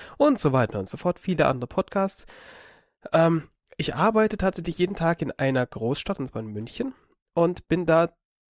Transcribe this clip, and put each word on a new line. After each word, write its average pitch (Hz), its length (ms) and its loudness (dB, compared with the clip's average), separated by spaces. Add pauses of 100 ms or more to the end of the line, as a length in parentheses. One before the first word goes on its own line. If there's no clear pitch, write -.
(180)
und 285 200 4
so 143 160 2
weiter 117 260 2
und 95 80 -6
so - 100 -10
fort, 175 220 -4
viele 156 280 0
andere 127 200 -2
Podcasts. - 580 -4 (840)
Ähm, 165 380 4 (280)
ich - 180 -4
arbeite 214 420 2
tatsächlich 180 400 -2
jeden 180 180 0
Tag 165 260 0
in 143 100 -4
einer 131 340 0
Großstadt, - 540 -4
und 131 80 -6
zwar 117 140 -8
in 107 120 -10
München, 123 400 -8 (400)
und 170 340 0
bin 170 180 0
da 165 280 4 (360)